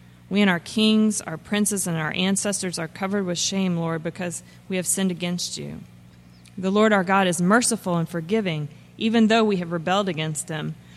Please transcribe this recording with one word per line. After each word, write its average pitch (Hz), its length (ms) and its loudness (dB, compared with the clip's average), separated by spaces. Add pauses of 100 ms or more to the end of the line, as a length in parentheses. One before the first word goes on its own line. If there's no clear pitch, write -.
(280)
We 202 140 2
and 196 80 6
our 170 100 0
kings, 220 640 2
our 160 160 -10
princes, 202 480 -2
and 170 100 -2
our 156 160 -4
ancestors 190 680 -2
are 165 80 -6
covered 196 380 -4
with 175 140 -2
shame, 185 400 0
Lord, 165 240 -2
because 170 400 -8 (260)
we 190 80 -4
have 180 100 -2
sinned 190 240 0
against 175 460 -6
you. 151 240 -10 (800)
The 185 120 -2
Lord 214 220 4
our 196 100 4
God 190 240 4
is 175 140 0
merciful 196 560 2
and 165 100 0
forgiving, 170 640 -4 (300)
even 220 280 4
though 220 180 6
we 208 140 2
have 170 140 -4
rebelled 185 360 0
against 156 400 -4
him. 156 260 -6 (220)